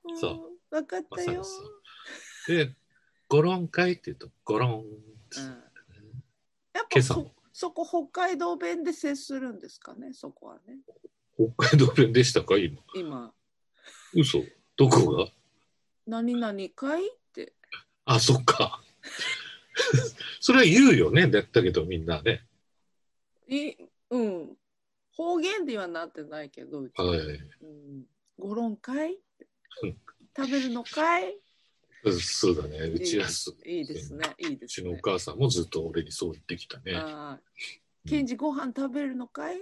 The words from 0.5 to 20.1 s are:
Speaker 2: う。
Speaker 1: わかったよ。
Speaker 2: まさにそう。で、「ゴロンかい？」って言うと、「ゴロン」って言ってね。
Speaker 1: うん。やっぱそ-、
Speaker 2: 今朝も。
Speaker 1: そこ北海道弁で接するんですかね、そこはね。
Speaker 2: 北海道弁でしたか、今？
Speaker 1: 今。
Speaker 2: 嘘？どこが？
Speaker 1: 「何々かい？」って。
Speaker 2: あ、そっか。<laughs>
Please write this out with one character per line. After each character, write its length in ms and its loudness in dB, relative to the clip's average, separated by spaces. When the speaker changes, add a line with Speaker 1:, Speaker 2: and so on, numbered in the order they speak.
Speaker 2:
う。 40 -8
Speaker 1:
わ 80 -2
か 160 -8
っ 60 -10
た 80 -6
よ。 160 -4
Speaker 2:
ま 60 -10
さ 60 -14
に 140 -16
そ 60 0
う。 20 2
で、 200 0
「ゴ 140 6
ロ 160 2
ン 100 -4
か 200 0
い？」 60 0
っ 20 -2
て 100 -20
言 100 -10
う 20 -20
と、 140 -20
「ゴ 160 0
ロ 80 2
ン」 140 -4
っ 20 -16
て 80 -14
言 80 -8
っ 20 -12
て 60 -14
ね。 120 -20
Speaker 1:
う 40 -20
ん。 220 -18
や 100 -4
っ 60 -6
ぱ 120 6
そ-、 120 2
Speaker 2:
今 80 0
朝 80 -10
も。 60 -20
Speaker 1:
そ 180 -6
こ 400 -4
北 160 -4
海 100 -2
道 200 -4
弁 260 -6
で 100 -2
接 220 -4
す 240 -10
る 140 -10
ん 60 -16
で 100 -18
す 100 -20
か 160 -20
ね、 180 -16
そ 180 -18
こ 160 -20
は 200 -20
ね。 120 -20
Speaker 2:
北 340 2
海 100 8
道 140 10
弁 180 6
で 120 8
し 100 2
た 100 2
か、 140 4
今？ 240 -2
Speaker 1:
今。 380 -10
Speaker 2:
嘘？ 300 4
ど 140 8
こ 220 8
が？ 160 0
Speaker 1:
「何 280 -2
々 400 -6
か 240 -4
い？」 80 -4
っ 40 -6
て。 200 -14
Speaker 2:
あ、 140 4
そ 160 6
っ 100 -2
か。 380 2
<laughs> 640 -2